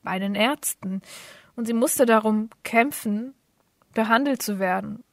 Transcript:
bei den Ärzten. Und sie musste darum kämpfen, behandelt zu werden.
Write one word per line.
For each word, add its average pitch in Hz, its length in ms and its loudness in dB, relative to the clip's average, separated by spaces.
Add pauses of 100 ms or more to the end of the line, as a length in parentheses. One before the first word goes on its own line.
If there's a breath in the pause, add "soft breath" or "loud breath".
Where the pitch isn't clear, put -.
bei 180 160 -6
den 202 160 -4
Ärzten. 202 640 -2 (540 loud breath)
Und 233 100 -4
sie 226 80 -2
musste 247 320 2
darum 220 440 2 (140)
kämpfen, 233 720 0 (600)
behandelt 233 480 2
zu 202 180 -4
werden. 196 520 -2